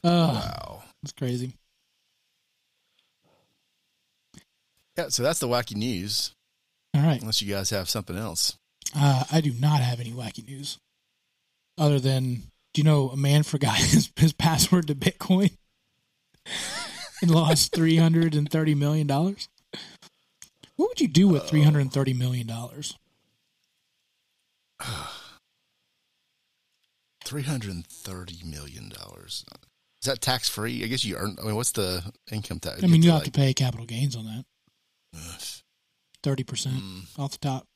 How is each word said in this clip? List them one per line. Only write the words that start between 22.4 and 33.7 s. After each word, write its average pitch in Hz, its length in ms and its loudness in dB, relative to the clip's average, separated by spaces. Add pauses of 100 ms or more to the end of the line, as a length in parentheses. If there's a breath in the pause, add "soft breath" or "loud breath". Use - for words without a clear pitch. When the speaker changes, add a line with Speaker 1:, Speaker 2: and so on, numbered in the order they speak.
Speaker 1:
dollars? 120 500 -12 (1800)
Speaker 2:
<sighs> - 60 -10 (2500 loud breath)
Three 143 180 -8
hundred 107 440 -6
thirty 85 580 -16
million 73 440 -14
dollars. 50 560 -16 (580)
Is - 40 -6
that 131 140 -2
tax 127 280 0
free? 117 340 -4
I 113 60 -4
guess 127 160 -2
you 92 120 -4
earn. 101 240 -6
I 107 60 -8
mean, 107 80 -2
what's 120 180 -2
the 92 300 -2 (300)
income 101 260 -8
tax? - 240 -6
Speaker 1:
I 185 40 4
mean, 165 160 8
Speaker 2:
You 170 60 8
Speaker 1:
you - 40 8
Speaker 2:
have 151 80 4
Speaker 1:
have - 60 -8
Speaker 2:
to, 139 40 -6
Speaker 1:
to - 80 0
pay 135 160 4
capital 117 320 -2